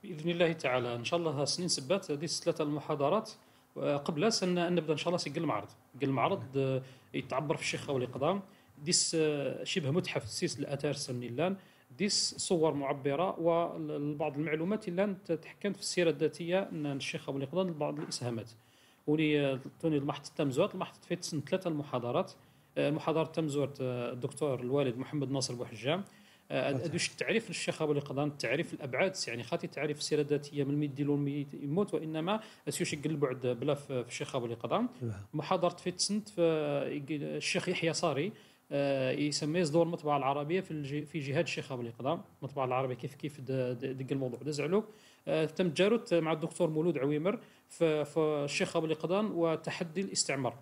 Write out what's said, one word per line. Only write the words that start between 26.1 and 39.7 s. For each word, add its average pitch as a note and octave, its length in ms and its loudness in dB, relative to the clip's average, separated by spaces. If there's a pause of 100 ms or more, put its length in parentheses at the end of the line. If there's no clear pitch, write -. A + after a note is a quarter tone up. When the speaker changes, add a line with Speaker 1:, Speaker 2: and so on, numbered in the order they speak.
Speaker 1:
آه، C3+ 220 2
أد-، C3+ 120 0
أدوش D#3+ 260 -2
التعريف G3 380 0
للشيخ - 340 -4
أبو D3+ 100 2
اليقظان، C#3+ 360 0
التعريف C#3+ 460 -2
الأبعاد، C3 420 0 (120)
يعني A#2 140 -6
خاطي E3+ 240 -4
تعريف D3 320 -4
السيرة D3 220 2
الذاتية، C#3+ 440 0
من C#3 100 0
ميدي D3 300 0
لون C#3+ 200 2
ميت-، C#3+ 380 -4
يموت، D#3+ 320 0
وإنما D#3+ 460 0 (280)
أسيوش - 240 -2
يقل D3+ 180 -2
البعد C3 360 0
بلا B2+ 280 2
في، C3+ 300 -4
في A#2 40 -10
الشيخ - 280 -6
أبو A#2+ 100 -2
اليقظان. B2 420 0 (140)
Speaker 2:
نعم. A2+ 100 -2 (220)
Speaker 1:
محاضرة E3+ 420 0
فيت F3+ 240 -6
سنت G#3 280 -2
في، E3+ 140 0 (440)
يقل C#3+ 360 -4
الشيخ D3+ 460 -2
يحيى E3 240 0
صاري، D#3 400 0 (400)
آه، C#3 380 2
يسميه D3 540 2
صدور D#3+ 180 4